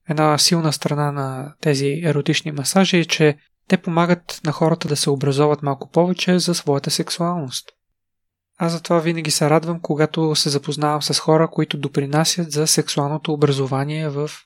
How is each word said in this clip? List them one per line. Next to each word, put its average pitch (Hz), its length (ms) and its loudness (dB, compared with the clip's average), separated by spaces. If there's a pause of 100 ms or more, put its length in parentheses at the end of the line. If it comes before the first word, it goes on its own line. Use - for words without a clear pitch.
една 151 300 2
силна 160 340 2
страна 147 400 -2
на 135 480 -8
тези 143 440 0
еротични 147 480 0
масажи 180 440 2
е, 165 80 2
че 151 320 2 (320)
те 190 80 2
помагат 170 680 0
на 151 80 -2
хората 165 360 0
да 147 80 -2
се - 140 0
образоват 143 520 2
малко 139 280 -6
повече 180 480 2
за 175 160 0
своята 143 360 -2
сексуалност. 170 800 -4 (920)
Аз 165 120 0
затова 170 260 0
винаги 165 320 -2
се 151 200 2
радвам, 165 300 2
когато 156 540 0
се 151 160 0
запознавам 147 520 -2
с - 160 -2
хора, 160 320 4
които 156 280 -2
допринасят 147 720 -2
за 151 140 0
сексуалното 151 640 -2
образование 143 760 0
в 143 220 -6 (160)